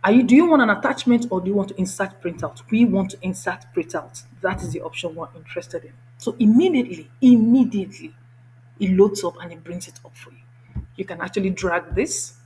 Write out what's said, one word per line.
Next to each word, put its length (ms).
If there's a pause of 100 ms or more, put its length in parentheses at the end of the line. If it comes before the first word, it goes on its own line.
Are 80
you, 120
do 120
you 120
want 140
an 80
attachment 640
or 100
do 60
you 80
want 140
to 100
insert 420
printout? 480
We 160
want 260
to 100
insert 520
printout. 500 (180)
That 200
is 100
the 100
option 340
we're 200
interested 480
in. 100 (240)
So 220
immediately, 720 (120)
immediately, 920 (640)
it 120
loads 320
up 180
and 100
it 120
brings 240
it 180
up 100
for 160
you. 520 (120)
You 100
can 160
actually 280
drag 460
this. 500